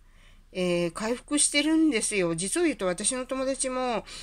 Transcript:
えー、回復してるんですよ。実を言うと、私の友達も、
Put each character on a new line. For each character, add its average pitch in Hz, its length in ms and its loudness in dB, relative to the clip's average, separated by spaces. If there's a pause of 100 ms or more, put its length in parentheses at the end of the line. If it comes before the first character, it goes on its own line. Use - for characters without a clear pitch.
(520)
え 175 360 0
ー、 165 40 -6
回 220 240 -2
復 285 240 -2
し - 80 4
て 285 120 2
る 311 140 2
ん 320 160 4
で 220 120 2
す - 120 -2
よ。 170 220 2
実 190 240 -2
を 349 60 4
言 277 80 2
う - 20 -8
と、 190 100 -2
私 180 260 -2
の 254 140 -4
友 262 200 -4
達 262 220 -2
も、 254 360 -2 (180)